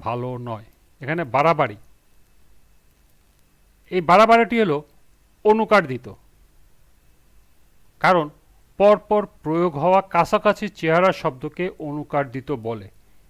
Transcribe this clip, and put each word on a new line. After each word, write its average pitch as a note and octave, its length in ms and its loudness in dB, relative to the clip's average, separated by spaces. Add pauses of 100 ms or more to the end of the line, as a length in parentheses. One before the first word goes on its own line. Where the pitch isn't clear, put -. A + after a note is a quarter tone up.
ভালো B2 240 -6 (180)
নয়। A2 180 -12 (340)
এখানে D#3 220 -6 (120)
বাড়াবাড়ি, C#3+ 440 0 (2000)
এই F3+ 200 -2
বাড়াবাড়িটি A3+ 520 4
হলো D3+ 160 0 (680)
অনুকার G#3+ 380 4 (100)
দিত, B2 140 -10 (1900)
কারণ E3 260 2 (520)
পরপর G#3 440 2 (220)
প্রয়োগ E3+ 280 -2 (100)
হওয়া F#3 180 4 (140)
কাছাকাছি G#3 520 0 (120)
চেহারা E3+ 320 2 (120)
শব্দকে D3+ 420 -8 (240)
অনুকার D3 360 -6 (100)
দিত C3 140 -10 (180)
বলে। G#2+ 220 -10 (420)